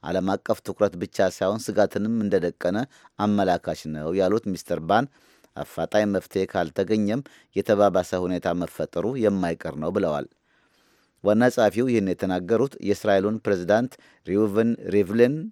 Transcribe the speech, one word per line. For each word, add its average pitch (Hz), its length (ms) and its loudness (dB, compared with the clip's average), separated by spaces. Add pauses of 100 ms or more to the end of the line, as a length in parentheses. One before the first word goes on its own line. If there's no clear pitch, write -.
ዓለም 92 260 -2
አቀፍ 101 320 -2
ትኩረት 98 340 -2
ብቻ 95 340 -2
ሳይሆን 104 300 -2
ስጋትንም 104 580 0
እንደደቀነ 92 600 0 (420)
አመላካች 95 680 0
ነው" 78 240 -6
ያሉት 95 340 0
ሚስተር 87 340 -6
ባን 104 260 2 (480)
አፋጣኝ 104 520 -2
መፍትሄ 95 380 -2
ካልተገኘም 101 800 -2 (300)
የተባባሰ 98 640 2
ሁኔታ 90 340 -2
መፈጠሩ 87 520 -6 (120)
የማይቀር 90 600 0
ነው 76 140 -4
ብለዋል። 82 340 -2 (1000)
ዋና 107 260 4
ጸሐፊው 113 380 2
ይህን 110 220 2
የተናገሩት 92 720 -2
የእስራኤሉን 101 600 0
ፕሬዝዳንት 101 520 0 (340)
ሪዩቨን 107 440 2 (200)
ሪቭሊን 107 440 4 (160)